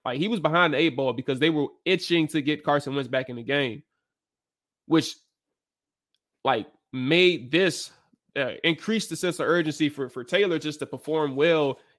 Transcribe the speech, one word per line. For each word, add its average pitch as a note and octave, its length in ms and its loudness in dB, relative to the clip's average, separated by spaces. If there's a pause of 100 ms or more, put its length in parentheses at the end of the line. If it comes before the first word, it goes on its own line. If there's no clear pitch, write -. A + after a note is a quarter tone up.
like, B2+ 140 -4
he F3 100 0
was A3 120 -2
behind D#3+ 340 2
the B2+ 40 0
eight D3+ 180 2
ball C3+ 160 0
because B2+ 260 -4
they D3+ 120 4
were D3 180 0 (160)
itching E3+ 440 2
to D#3 140 -2
get D3 220 -2
Carson C#3+ 300 0
Wentz C#3 140 -4
back C3 200 -4
in B2 80 -10
the A#2 60 -12
game, C3 400 -2 (1040)
which, D#3 280 2 (1300)
like, A#2+ 220 0 (260)
made C#3 580 2
this, E3+ 420 0 (440)
uh, B2+ 160 -2 (120)
increase F#3+ 420 0
the D#3+ 100 -8
sense F3 240 -4
of C3+ 60 0
urgency D#3 420 2
for, C#3 200 -6
for B2 160 -12
Taylor F3+ 340 0
just D3+ 220 -6
to C#3 60 -4
perform D3 500 -2
well D3+ 420 2 (200)